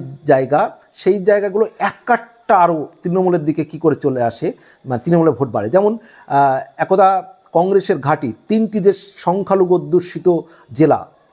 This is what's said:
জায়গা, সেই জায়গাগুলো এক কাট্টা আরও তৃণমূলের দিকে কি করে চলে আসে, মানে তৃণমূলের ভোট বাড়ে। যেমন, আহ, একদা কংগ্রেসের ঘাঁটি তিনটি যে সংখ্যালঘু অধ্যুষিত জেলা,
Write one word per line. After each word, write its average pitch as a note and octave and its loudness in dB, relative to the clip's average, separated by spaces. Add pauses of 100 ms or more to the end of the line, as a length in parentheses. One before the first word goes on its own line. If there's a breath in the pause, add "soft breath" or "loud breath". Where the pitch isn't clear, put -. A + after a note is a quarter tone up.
(240)
জায়গা, C#3+ 0 (160)
সেই F#3+ -2
জায়গাগুলো G3+ 2 (120)
এক G3 -2 (120)
কাট্টা A#3 0
আরও G3 2 (140)
তৃণমূলের F3+ 0
দিকে D3+ -2
কি D#3 -14
করে D3+ 2
চলে C3 -2
আসে, A#2+ -4 (340 soft breath)
মানে B2+ -4
তৃণমূলের E3 2
ভোট C3+ -4
বাড়ে। G#2+ -4
যেমন, G3+ 0 (280 loud breath)
আহ, C#3 2 (180)
একদা F#3+ 0 (180)
কংগ্রেসের F#3 0
ঘাঁটি C#3+ -4 (160)
তিনটি G#3+ 0
যে F#3+ 4 (240)
সংখ্যালঘু F#3 0
অধ্যুষিত E3+ -2 (440 loud breath)
জেলা, B2 0 (240)